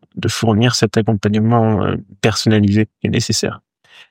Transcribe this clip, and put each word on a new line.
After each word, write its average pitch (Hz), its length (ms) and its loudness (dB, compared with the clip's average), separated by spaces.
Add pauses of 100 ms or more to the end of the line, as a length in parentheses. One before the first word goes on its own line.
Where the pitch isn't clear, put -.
(140)
de - 140 -4
fournir 113 480 0
cet - 200 0
accompagnement, 110 840 0
euh, 95 140 -2 (240)
personnalisé 107 680 2 (140)
qui - 80 -4
est - 20 -2
nécessaire ? - 520 -4 (480)